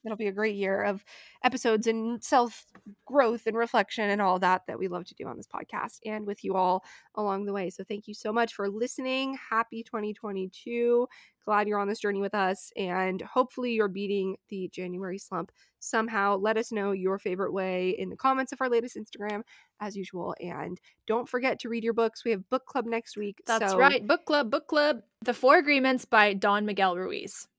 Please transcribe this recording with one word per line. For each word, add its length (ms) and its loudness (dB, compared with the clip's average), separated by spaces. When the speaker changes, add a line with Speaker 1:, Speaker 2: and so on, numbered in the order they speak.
Speaker 1:
it'll 120 -6
be 100 -2
a 60 0
great 220 0
year 280 0
of 200 -2
episodes 440 2
and 360 -2
self-growth 1200 0
and 100 -2
reflection 520 0
and 120 2
all 180 4
that 280 2
that 120 -8
we 80 -2
love 180 -6
to 100 -20
do 120 -12
on 100 -10
this 100 -16
podcast 580 -8
and 200 -6
with 180 -8
you 120 -2
all 280 2
along 300 -2
the 80 -4
way. 160 -2
So 140 -12
thank 240 -10
you 60 -12
so 200 -6
much 200 0
for 160 -4
listening. 680 -2
Happy 340 -2
twenty 300 -6
twenty-two. 920 0
Glad 220 2
you're 120 0
on 100 0
this 100 -4
journey 220 0
with 120 -2
us, 440 -2
and 440 -2
hopefully 520 -2
you're 160 2
beating 480 -2
the 200 -8
January 480 -8
slump 340 -8
somehow. 580 0
Let 180 0
us 160 -4
know 220 0
your 260 0
favorite 320 -2
way 380 -2
in 200 -4
the 60 -10
comments 380 0
of 80 -6
our 80 0
latest 260 0
Instagram, 460 -8
as 160 -8
usual, 420 -6
and 400 -8
don't 220 0
forget 320 -2
to 100 -10
read 140 -4
your 100 0
books. 300 0
We 80 0
have 180 -4
book 160 -2
club 200 -4
next 320 -6
week, 280 -8
Speaker 2:
That's 280 2
Speaker 1:
so 40 4
Speaker 2:
right. 300 6
Book 180 2
club, 260 2
book 160 -2
club. 340 2
The 120 -2
Four 240 8
Agreements 480 4
by 280 6
Don 320 2
Miguel 300 2
Ruiz. 500 -6